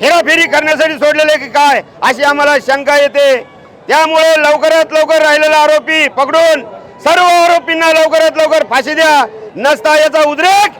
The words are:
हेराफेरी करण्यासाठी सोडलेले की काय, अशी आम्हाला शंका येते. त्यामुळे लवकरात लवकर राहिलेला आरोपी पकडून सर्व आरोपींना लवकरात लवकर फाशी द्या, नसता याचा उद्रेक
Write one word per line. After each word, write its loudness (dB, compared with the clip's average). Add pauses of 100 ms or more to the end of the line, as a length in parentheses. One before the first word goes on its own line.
हेराफेरी 0
करण्यासाठी -2
सोडलेले 0
की -8
काय, 0 (200)
अशी -2
आम्हाला 0 (120)
शंका -2
येते. 0 (400)
त्यामुळे 2
लवकरात 0
लवकर 0
राहिलेला 2
आरोपी 0
पकडून 0 (380)
सर्व 0
आरोपींना 0
लवकरात 2
लवकर 0
फाशी -2
द्या, 2 (300)
नसता 0
याचा 0
उद्रेक 0